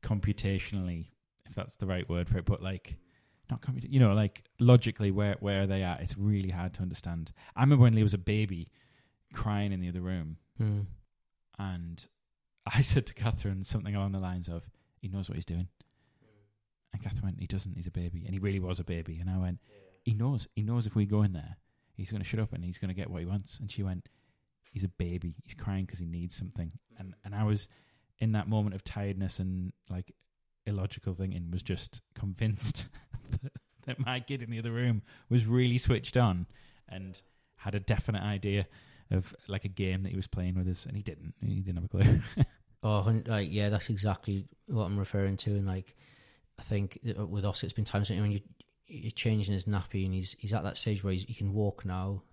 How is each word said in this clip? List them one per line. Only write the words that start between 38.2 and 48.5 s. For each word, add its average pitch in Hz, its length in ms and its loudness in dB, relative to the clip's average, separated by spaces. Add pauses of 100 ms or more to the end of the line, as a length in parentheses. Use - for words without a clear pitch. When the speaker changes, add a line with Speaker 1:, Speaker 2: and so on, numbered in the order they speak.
Speaker 1:
idea 101 440 2 (440)
of, 92 240 0 (140)
like, 98 180 -4
a - 20 -2
game 95 360 0
that 92 60 -4
he 87 60 -4
was 95 100 -4
playing 90 280 -2
with 92 120 0
us, 90 200 -2
and - 100 -6
he 101 60 -4
didn't. - 400 -10
He 101 180 0
didn't 92 160 -2
have 85 80 -2
a 95 40 -6
clue. - 320 6 (160)
<laughs> - 80 8 (420)
Speaker 2:
Oh, 107 140 4
hun-, 110 260 2
like, 104 240 0
yeah, 104 200 0
that's 104 180 0
exactly 98 580 0 (200)
what 113 180 0
I'm 98 140 0
referring 98 400 0
to. - 180 -2
And, 98 100 0
like, 92 300 -4 (600)
I - 40 -14
think 101 400 -2
that 117 140 -4 (120)
with 98 180 -2
Oscar, - 200 -2
it's - 60 -6
been 107 140 0
times 101 240 0
when 104 200 2
you, 101 100 0 (460)